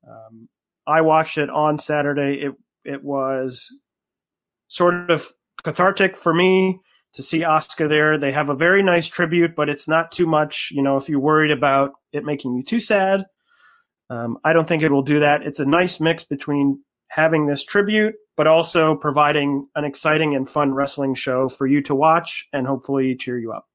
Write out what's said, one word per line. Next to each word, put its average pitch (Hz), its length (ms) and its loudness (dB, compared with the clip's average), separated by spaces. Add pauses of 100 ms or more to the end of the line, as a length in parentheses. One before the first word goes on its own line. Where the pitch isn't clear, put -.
Um, 113 400 -20 (400)
I 160 140 2
watched 160 360 2
it 143 120 -4
on 151 280 0
Saturday. 143 640 -2
It, 143 140 -8 (300)
it 139 200 -12
was 135 680 -6 (920)
sort 175 440 0
of - 180 0 (340)
cathartic 190 540 0
for 165 180 0
me 185 460 2 (320)
to 135 100 -14
see 160 180 -4
Asuka 156 480 0
there. 151 300 2
They 139 140 -2
have 143 160 -2
a 143 80 -2
very 180 260 4
nice 175 240 2
tribute, 170 480 0
but 147 140 -2
it's 143 180 -6
not 160 240 0
too 175 160 -2
much, 151 460 -2
you 139 100 -2
know, 139 140 2
if 135 120 -4
you're 147 120 0
worried 151 320 4
about 139 400 2 (200)
it 147 120 -6
making 139 320 -6
you 131 80 -6
too 226 160 -2
sad. 196 460 0 (840)
Um, 117 320 -8
I 156 100 2
don't 165 140 4
think 160 160 0
it 156 80 2
will 139 120 4
do 147 180 2
that. 147 220 4
It's 147 180 -8
a 139 40 -2
nice 175 360 2
mix 160 240 0
between 143 580 -2 (260)
having 156 380 2
this 143 160 -2
tribute, 214 520 0 (220)
but 156 120 2
also 160 480 4
providing 143 800 0
an 147 80 -4
exciting 151 500 0
and 135 160 -4
fun 139 240 0
wrestling 139 400 -4
show 131 340 -2
for 131 200 -4
you 143 140 2
to 143 120 -4
watch 160 580 0
and 131 140 -4
hopefully 131 480 -2
cheer 123 240 -8
you 113 140 -8
up. 107 220 -14